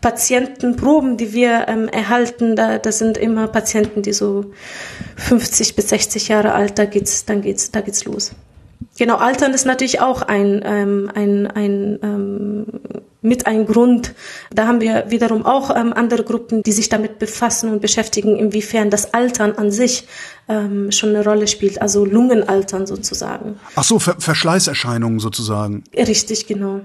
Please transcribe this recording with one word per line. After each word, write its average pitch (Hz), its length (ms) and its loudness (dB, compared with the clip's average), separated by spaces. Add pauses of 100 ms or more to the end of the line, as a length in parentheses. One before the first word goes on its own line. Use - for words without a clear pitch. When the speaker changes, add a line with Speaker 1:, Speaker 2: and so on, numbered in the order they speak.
Speaker 1:
Patientenproben, 254 1160 0
die 214 160 -4
wir, 233 360 2
ähm, 220 200 -2
erhalten, 233 680 0
da, 220 220 2
das 214 200 -2
sind 220 180 2
immer 220 300 0
Patienten, 214 560 -2
die 208 100 -4
so 202 380 -2 (680)
fünfzig - 600 0
bis 208 120 0
sechzig - 400 -2
Jahre 214 240 2
alt, 202 260 0
da 208 60 4
geht's, 202 400 -2
dann 208 160 -2
geht's, 196 300 -4
da 214 100 -2
geht's 196 240 -6
los. - 280 -6 (680)
Genau, 233 180 2
Altern 262 380 2
ist 269 100 0
natürlich 262 380 0
auch 254 180 0
ein, 202 420 0
ähm, 202 520 -2
ein, 202 320 2
ein, 202 560 -2
ähm, 208 640 -4 (560)
mit 240 240 2
ein 220 180 2
Grund. 233 500 4 (380)
Da 220 140 2
haben 233 160 2
wir 220 260 0
wiederum 220 380 2
auch, 269 280 2
ähm, 233 200 0
andere 233 300 0
Gruppen, 226 380 -2
die 214 100 2
sich 214 180 0
damit 214 280 -2
befassen 226 520 -2
und 208 100 0
beschäftigen, 214 560 2
inwiefern 214 540 0
das 208 240 -2
Altern 233 380 2
an 208 180 0
sich, 240 360 0 (420)
ähm, 202 420 -2
schon 214 200 0
eine 208 140 2
Rolle 214 220 4
spielt, 202 340 0
also 202 240 2
Lungenaltern 196 840 2
sozusagen. - 720 -8 (160)
Speaker 2:
Ach 143 100 0
so, 226 140 4
Ver-, 175 200 0
Verschleißerscheinungen 131 1000 0
sozusagen. 104 680 -4 (120)
Speaker 1:
Richtig, 220 500 0
genau. 196 380 -4